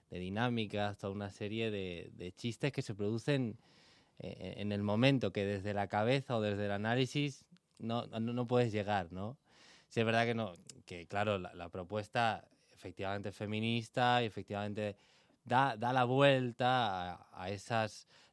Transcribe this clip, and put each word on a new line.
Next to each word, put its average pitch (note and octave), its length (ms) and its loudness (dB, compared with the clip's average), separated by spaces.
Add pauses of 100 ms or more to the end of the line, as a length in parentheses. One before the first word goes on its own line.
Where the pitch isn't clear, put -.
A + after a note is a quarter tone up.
(120)
de F2 80 -6
dinámicas, G#2 800 0
toda G2+ 140 -4
una G2+ 180 -4
serie A2 400 -4
de, F#2 420 -6
de F2+ 180 -10
chistes A#2+ 400 -4
que C3+ 120 -6
se A2+ 100 -8
producen, A2+ 640 -2 (600)
eh, - 380 -10
en G#2 140 -4
el G2+ 120 0
momento, A2+ 500 4
que G2+ 120 0
desde G2+ 280 -2
la G2+ 140 0
cabeza A#2+ 500 0
o A2 40 2
desde G#2 240 0
el G2+ 60 -2
análisis B2 720 -2 (360)
no, A2+ 260 -4
no, A2 140 -8
no A#2+ 280 -2
puedes B2 240 4
llegar, G2 400 0
¿no? G2+ 260 -8 (520)
Sí, - 100 -2
es A2+ 60 4
verdad A2+ 200 4
que A#2 100 0
no, A2 180 -4 (320)
que E2+ 220 -12
claro, G2+ 320 0
la, F2 160 -10
la F2 140 -10
propuesta G#2 800 -2 (240)
efectivamente G2 580 -6
es G2 60 -14
feminista A#2 880 2
y - 20 0
efectivamente G#2 680 -4 (500)
da, B2 320 4
da A#2+ 160 0
la B2+ 120 6
vuelta B2 1080 4
a, - 120 -20 (160)
a F#2 60 -4
esas G#2+ 580 -2 (260)